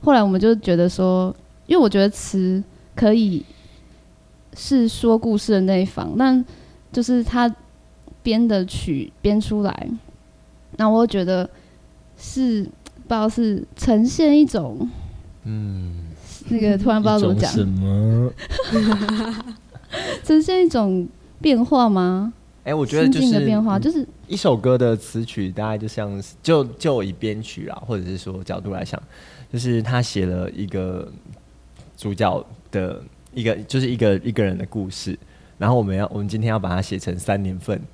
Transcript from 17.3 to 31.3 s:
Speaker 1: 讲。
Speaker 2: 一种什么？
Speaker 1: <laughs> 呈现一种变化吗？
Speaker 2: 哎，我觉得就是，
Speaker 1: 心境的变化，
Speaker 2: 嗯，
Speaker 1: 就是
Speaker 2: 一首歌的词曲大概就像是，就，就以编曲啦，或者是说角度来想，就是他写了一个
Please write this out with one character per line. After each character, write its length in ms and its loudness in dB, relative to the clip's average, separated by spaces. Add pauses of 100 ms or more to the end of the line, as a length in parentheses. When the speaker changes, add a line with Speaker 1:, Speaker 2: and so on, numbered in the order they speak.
Speaker 1:
讲。 160 0
Speaker 2:
一 40 -4
种 100 2
什 20 0
么？ 640 2 (420)
Speaker 1:
<laughs> 680 0 (800)
呈 180 4
现 240 2
一 40 4
种 380 0 (340)
变 220 4
化 260 4
吗？ 420 0 (320)
Speaker 2:
哎， 100 -4
我 120 0
觉 160 0
得 60 6
就 60 4
是， 80 2
Speaker 1:
心 100 4
境 80 2
的 60 0
变 180 2
化， 140 0
Speaker 2:
嗯， 40 0
Speaker 1:
就 100 0
是 160 -2 (200)
Speaker 2:
一 80 -6
首 200 2
歌 220 2
的 180 2
词 280 -8
曲 280 -6
大 160 -6
概 100 -4
就 100 -8
像 340 -8
是， 220 -16
就， 200 4
就 400 -2
以 80 -6
编 300 -6
曲 240 -12
啦， 220 -14
或 100 -4
者 60 -6
是 140 -8
说 260 -12
角 160 -8
度 120 -8
来 120 -8
想， 180 -10 (500)
就 60 -6
是 240 0
他 200 0
写 240 -2
了 260 -4
一 160 -8
个 440 -8 (840)